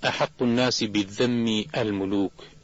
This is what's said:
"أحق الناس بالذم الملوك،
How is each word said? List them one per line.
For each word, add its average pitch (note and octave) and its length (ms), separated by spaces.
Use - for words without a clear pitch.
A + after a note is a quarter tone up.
"أحق C3 380
الناس A#2+ 420
بالذم G#2+ 800
الملوك، G2 680